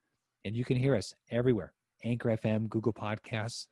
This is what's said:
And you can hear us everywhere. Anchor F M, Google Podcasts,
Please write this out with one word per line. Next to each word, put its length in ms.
And 120
you 80
can 120
hear 180
us 200
everywhere. 420
Anchor 260
F 160
M, 220
Google 240
Podcasts, 800